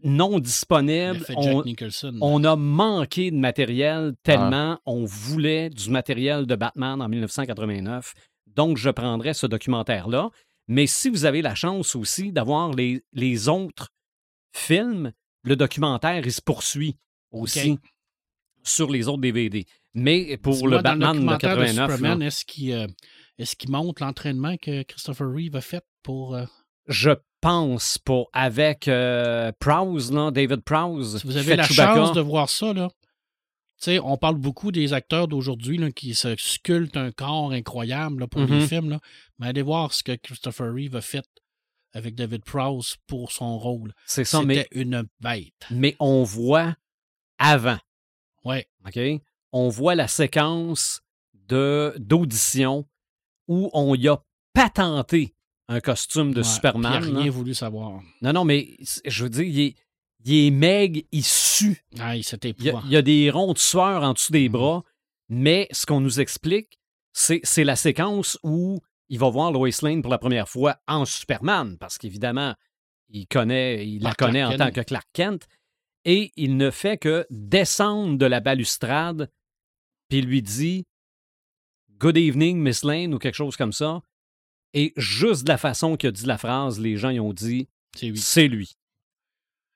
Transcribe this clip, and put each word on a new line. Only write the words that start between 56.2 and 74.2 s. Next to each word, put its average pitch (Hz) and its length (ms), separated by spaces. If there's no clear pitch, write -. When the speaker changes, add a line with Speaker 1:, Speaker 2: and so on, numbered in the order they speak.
Speaker 1:
de 120 60
Speaker 2:
Ouais, 113 40
Speaker 1:
Superman, 117 580
Speaker 2:
puis - 80
il 139 60
a 139 40
rien 143 60
Speaker 1:
là. 143 60
Speaker 2:
voulu 127 240
savoir. 107 460
Speaker 1:
Non, 131 120
non, 180 120
mais 143 380
c-, - 220
je 113 180
veux 123 60
dire, 123 160
il 147 140
est, 143 160
il 147 220
est 143 40
maigre, 165 500
il 151 120
sue. - 600
Speaker 2:
Ah, 117 160
il 113 80
s'était 113 360
Speaker 1:
Il 120 60
y - 20
a, 151 40
Speaker 2:
épouvant- 120 140
Speaker 1:
il 135 60
y 151 60
a 151 40
des 143 300
ronds 175 220
de - 40
sueur 185 460
en 135 100
dessous - 180
des 143 180
Speaker 2:
Mhm. 107 40
Speaker 1:
bras, 147 300
mais 147 420
ce - 160
qu'on 147 140
nous 135 180
explique, 175 580
c'est, - 300
c'est - 200
la 139 120
séquence 185 680
où 175 360
il 131 80
va 127 120
voir 147 220
Lois 131 180
Lane 156 220
pour 120 80
la 120 80
première 123 300
fois 135 280
en 147 180
Superman, 123 760
parce - 180
qu'évidemment, 120 580
il 104 180
connaît, 120 600
il 104 160
la 117 60
Speaker 2:
Par 110 80
Clark 123 140